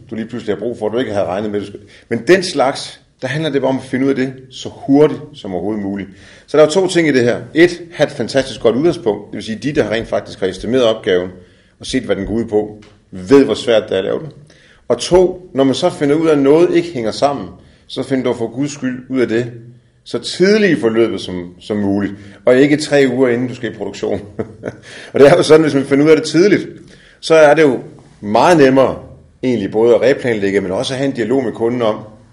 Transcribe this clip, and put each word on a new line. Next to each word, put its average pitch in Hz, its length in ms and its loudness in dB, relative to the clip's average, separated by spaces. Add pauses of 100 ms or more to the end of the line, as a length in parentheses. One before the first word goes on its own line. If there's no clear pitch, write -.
du 113 60 -10
lige 110 120 -8
pludselig 104 280 -6
har - 40 -10
brug 117 180 -6
for, 104 120 -6
du 110 80 -4
ikke 120 140 -2
havde 98 140 -2
regnet 104 260 -4
med, 104 80 -4
du 95 60 -6
skulle. - 180 -16 (260)
Men 117 180 -4
den 180 160 4
slags, - 580 -4 (200)
der 127 60 -6
handler 151 240 -4
det 135 120 -2
om 131 140 0
at 120 60 -10
finde 131 220 -4
ud 139 40 2
af 131 60 0
det 131 180 -4 (180)
så - 220 -14
hurtigt 139 460 2 (140)
som 98 200 -12
overhovedet 101 300 -6
muligt. 98 260 -8 (380)
Så - 100 0
der 151 80 8
er 151 40 2
to 190 180 0
ting 170 200 0
i 147 40 2
det 127 120 2
her. 107 180 0 (120)
Et, 170 280 4 (120)
have 147 140 0
et - 60 -16
fantastisk 117 480 -4
godt 113 140 2
udgangspunkt. 123 520 -2
Det - 80 -16
vil 104 80 -12
sige, 110 200 -10
de, 143 120 -4
der 107 160 0
rent 110 160 -4
faktisk - 320 -6
har 95 80 -2
estimeret 104 360 -2
opgaven 92 460 0 (500)
og 107 60 -18
set, 127 180 -4
hvad 101 120 -2
den 95 100 -6
går 90 80 -6
ud 113 120 -4
på, 107 380 -4 (280)
ved, 104 340 4
hvor 107 80 0
svært 110 300 0
det - 80 -12
er 95 60 0
at 95 60 0
lave 113 160 -4
det. 156 100 -12 (580)
Og 120 100 0
to, 180 560 0
når 135 100 0
man 135 120 2
så 175 140 -2
finder 147 260 0
ud 165 120 0
af, 160 40 4
at 143 80 2
noget 165 360 4
ikke 170 180 0
hænger 113 180 -4
sammen, 139 360 -2 (400)
så 135 160 -10
finder 131 200 -4
du 123 100 -2
for 113 220 -6
guds 143 160 -6
skyld 127 380 -10
ud 131 100 -2
af 117 80 2
det 120 240 -4 (520)
så - 160 -8
tidligt 196 580 2
i - 40 -8
forløbet 110 400 0
som, 90 380 -10
som 107 180 -6
muligt, 101 360 -2 (320)
og 127 120 4
ikke 143 200 4
tre 139 360 2
uger, 127 160 2
inden 123 180 -2
du 120 80 -10
skal 110 160 -8
i - 40 -16
produktion. 101 460 -6 (460)
<laughs> - 460 -16
Og 117 60 0
det 139 80 10
er 180 80 6
jo - 80 2
sådan, 156 180 6
hvis 147 120 0
man 135 120 0
finder 139 200 2
ud 156 40 4
af 156 80 8
det - 80 -4
tidligt, 165 420 2 (520)
så - 160 0
er 151 180 6
det 156 80 4
jo 135 180 4 (420)
meget 127 360 4
nemmere 131 420 4 (440)
egentlig 107 280 -2
både 113 240 4
at 95 60 2
replanlægge, 107 600 0
men 92 100 -6
også 127 220 -4
at 127 40 -6
have 139 100 -2
en 131 80 -4
dialog 123 280 -2
med 107 80 -4
kunden 120 300 -4
om, 110 180 -2 (340)